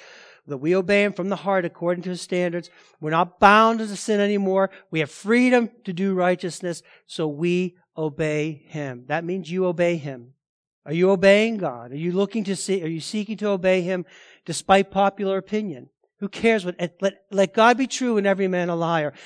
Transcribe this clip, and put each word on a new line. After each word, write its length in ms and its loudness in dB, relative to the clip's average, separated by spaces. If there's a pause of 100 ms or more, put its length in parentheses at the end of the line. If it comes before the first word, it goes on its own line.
(480)
that 120 -8
we 160 0
obey 280 2
him 100 0
from 160 -4
the 60 0
heart 300 -2
according 380 -4
to 80 -6
his 100 -8
standards. 480 -4 (320)
We're 80 -4
not 300 0
bound 400 6
to 80 -6 (100)
sin 220 -2
anymore. 500 0 (220)
We 80 -2
have 120 -4
freedom 600 2 (120)
to 80 -8
do 220 -2
righteousness, 720 -2 (220)
so 220 -6
we 480 -2 (220)
obey 720 -4
him. 400 -10
That 180 -4
means 260 -8
you 140 -2
obey 320 0
him. 360 -12 (520)
Are 80 -8
you 180 4
obeying 460 4
God? 340 -8
Are 60 -10
you 160 -4
looking 320 -2
to 100 -4
see, 280 -2
are 40 -4
you 140 -6
seeking 360 -6
to 120 -4
obey 320 2
him 240 -4 (400)
despite 460 2
popular 460 0
opinion? 520 -6 (300)
Who 80 -6
cares 380 0
what, 100 -6 (240)
let, 220 -2 (100)
let 220 2
God 240 6
be 100 -2
true 300 -2
and 100 0
every 220 2
man 180 -2
a 80 -2
liar. 380 0 (120)